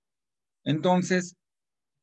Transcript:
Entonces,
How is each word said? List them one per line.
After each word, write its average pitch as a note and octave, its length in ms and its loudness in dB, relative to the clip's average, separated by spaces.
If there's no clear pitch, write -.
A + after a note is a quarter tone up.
Entonces, F3+ 720 0